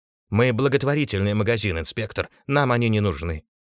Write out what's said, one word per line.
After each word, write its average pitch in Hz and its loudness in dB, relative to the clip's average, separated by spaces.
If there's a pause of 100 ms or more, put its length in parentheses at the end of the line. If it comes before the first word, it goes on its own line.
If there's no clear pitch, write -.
(280)
"Мы 120 2
благотворительный 135 0
магазин, 107 0
инспектор, 98 -6 (180)
нам 139 2
они 120 2
не 107 2
нужны". 82 -2 (320)